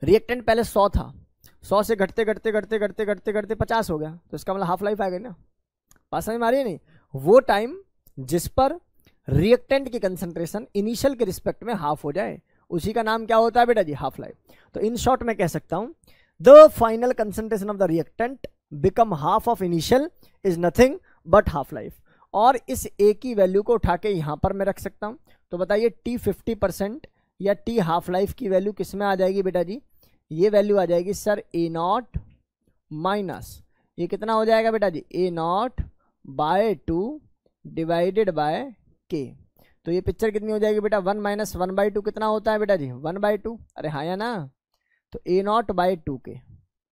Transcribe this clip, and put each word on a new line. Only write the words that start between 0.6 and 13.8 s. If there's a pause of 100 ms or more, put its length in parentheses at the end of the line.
सौ
था, (520)
सौ
से
घटते,
घटते,
घटते,
घटते,
घटते,
घटते
पचास
हो
गया, (200)
तो
इसका
मतलब
हाफ
लाइफ
आ
गई
ना। (760)
बात
समझ
में
आ
रही
है
नहीं? (340)
वो
टाइम (420)
जिस
पर (480)
रिएक्टेंट
की
कंसंट्रेशन (100)
इनिशियल
के
रिस्पेक्ट
में
हाफ
हो
जाए, (320)
उसी
का
नाम
क्या
होता
है
बेटा